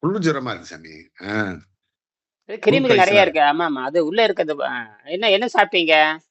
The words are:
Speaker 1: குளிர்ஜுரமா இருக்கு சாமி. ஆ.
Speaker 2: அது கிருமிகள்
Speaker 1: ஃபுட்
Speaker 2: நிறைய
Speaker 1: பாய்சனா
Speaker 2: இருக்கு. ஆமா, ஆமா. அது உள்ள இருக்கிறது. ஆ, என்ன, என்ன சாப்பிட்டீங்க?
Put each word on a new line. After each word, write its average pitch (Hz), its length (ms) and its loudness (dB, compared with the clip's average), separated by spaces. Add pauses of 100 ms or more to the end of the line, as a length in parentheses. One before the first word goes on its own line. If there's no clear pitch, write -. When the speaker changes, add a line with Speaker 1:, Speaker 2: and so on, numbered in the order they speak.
Speaker 1:
குளிர்ஜுரமா 160 460 -2
இருக்கு 87 180 -10
சாமி. 80 280 -20 (280)
ஆ. 101 360 -6 (880)
Speaker 2:
அது 214 120 -12
கிருமிகள் 254 360 2
Speaker 1:
ஃபுட் - 0 -
Speaker 2:
நிறைய 196 240 4
Speaker 1:
பாய்சனா - 20 8
Speaker 2:
இருக்கு. 160 180 2
ஆமா, 156 280 2
ஆமா. 135 160 -6
அது 156 220 -2
உள்ள 196 180 0
இருக்கிறது. 156 400 -2
ஆ, 120 420 -10
என்ன, 185 240 -4
என்ன 202 240 2
சாப்பிட்டீங்க? 160 640 2 (120)